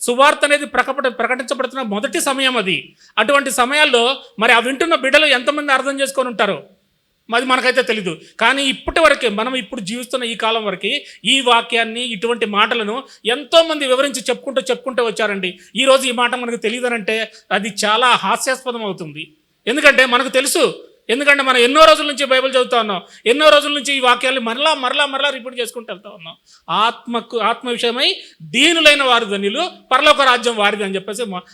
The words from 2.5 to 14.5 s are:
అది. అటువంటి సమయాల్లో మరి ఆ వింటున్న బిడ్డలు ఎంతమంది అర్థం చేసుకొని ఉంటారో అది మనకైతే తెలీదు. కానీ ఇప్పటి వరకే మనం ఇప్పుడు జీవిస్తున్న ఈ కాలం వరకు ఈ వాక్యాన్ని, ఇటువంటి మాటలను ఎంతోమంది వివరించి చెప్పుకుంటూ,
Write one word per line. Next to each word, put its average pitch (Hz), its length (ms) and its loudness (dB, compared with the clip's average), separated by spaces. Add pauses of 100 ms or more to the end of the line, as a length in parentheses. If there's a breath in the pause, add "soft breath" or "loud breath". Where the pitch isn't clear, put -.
అది. 180 380 -4 (220 soft breath)
అటువంటి 269 340 2
సమయాల్లో 262 680 2 (220 loud breath)
మరి 233 120 4
ఆ 233 80 6
వింటున్న 277 360 0
బిడ్డలు 277 300 2
ఎంతమంది 285 460 0
అర్థం 269 300 0
చేసుకొని 269 280 -2
ఉంటారో 202 340 -2 (720)
అది 262 100 0
మనకైతే 254 360 2
తెలీదు. 196 360 -4 (220 loud breath)
కానీ 262 240 2
ఇప్పటి 269 360 -4
వరకే 277 300 4
మనం 220 260 -4
ఇప్పుడు 247 260 -8
జీవిస్తున్న 247 420 -6
ఈ 226 120 -6
కాలం 220 300 -2
వరకు 196 340 -4 (260 loud breath)
ఈ 262 160 2
వాక్యాన్ని, 233 600 0
ఇటువంటి 233 440 -4
మాటలను 220 580 -2 (220 loud breath)
ఎంతోమంది 294 640 2
వివరించి 254 340 0
చెప్పుకుంటూ, 254 400 -4